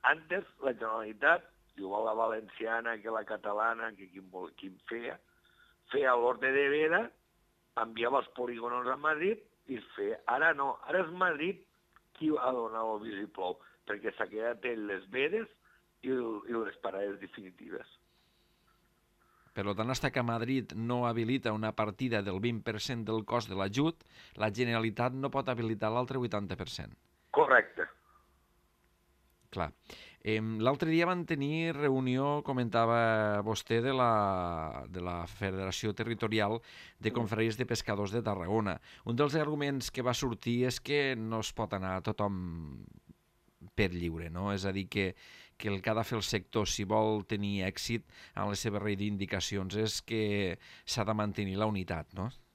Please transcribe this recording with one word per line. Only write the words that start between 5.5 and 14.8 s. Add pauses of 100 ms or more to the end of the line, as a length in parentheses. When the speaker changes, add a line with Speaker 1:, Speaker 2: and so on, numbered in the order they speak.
Speaker 1:
feia
l'ordre
de
veda, (840)
enviava
els
polígonos
a
Madrid (260)
i
es
feia. (100)
Ara
no, (100)
ara
és
Madrid (500)
qui
ha
donat
el
vist
i
plou, (300)
perquè
s'ha
quedat
ell